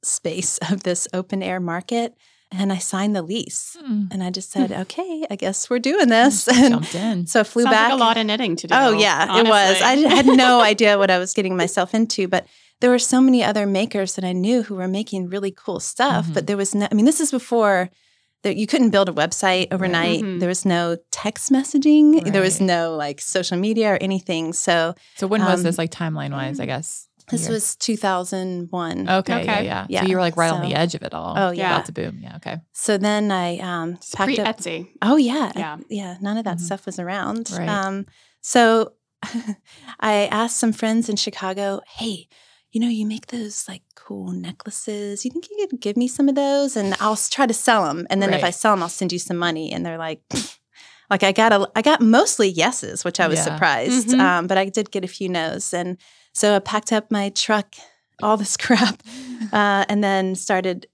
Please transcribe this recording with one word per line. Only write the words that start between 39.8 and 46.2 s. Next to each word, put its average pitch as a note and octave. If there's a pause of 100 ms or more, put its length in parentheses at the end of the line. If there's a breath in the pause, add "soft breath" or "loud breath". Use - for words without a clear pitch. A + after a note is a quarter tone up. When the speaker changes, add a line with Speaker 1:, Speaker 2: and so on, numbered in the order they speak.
Speaker 1:
I G#3
asked A#3
some A3
friends A3+
in G#3
Chicago, G3
"Hey, A3+ (440 soft breath)
you A3+
know, A#3+
you A3
make A3
those, A3
like, F#3 (120)
cool F#3+
necklaces. G3+
You B3+
think E4
you G#4
could B3
give G#3
me A#3+
some C#4